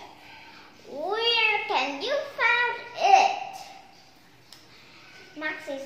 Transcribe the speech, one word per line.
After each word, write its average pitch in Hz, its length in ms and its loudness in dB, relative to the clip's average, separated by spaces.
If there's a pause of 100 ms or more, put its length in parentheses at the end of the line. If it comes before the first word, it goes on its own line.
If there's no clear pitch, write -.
(880)
"Where 427 800 0
can 277 340 0
you 508 140 -2 (220)
find 480 420 2 (180)
it?" - 600 4 (1800)
Maxie 302 500 -8